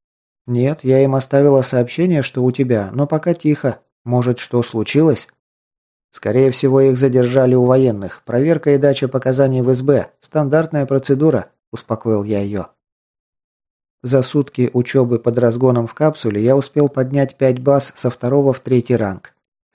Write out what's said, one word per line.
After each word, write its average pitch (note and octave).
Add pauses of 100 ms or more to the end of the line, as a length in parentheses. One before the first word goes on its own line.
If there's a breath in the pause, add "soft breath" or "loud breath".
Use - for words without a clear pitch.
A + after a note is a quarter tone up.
(480)
«Нет, B2+
я C3
им C3+
оставила C#3
сообщение, C3+
что B2
у B2+
тебя, A#2+
но C3
пока D#3+
тихо. - (240)
Может, B2
что A#2+
случилось?» C3 (840)
«Скорее B2+
всего, C3
их C3+
задержали B2+
у B2+
военных. B2
Проверка D3
и C#3
дача C#3
показаний C3
в B2
С B2+
Б. C3+ (100)
Стандартная D3+
процедура», C3+ (200)
успокоил A2
я G#2
ее. G2+ (1300)
За B2+
сутки B2+
учебы B2
под A#2+
разгоном A#2+
в A#2
капсуле A#2+
я B2+
успел C#3+
поднять C3+
пять B2+
баз C3+
со -
второго C3+
в B2+
третий B2
ранг. G2+ (400)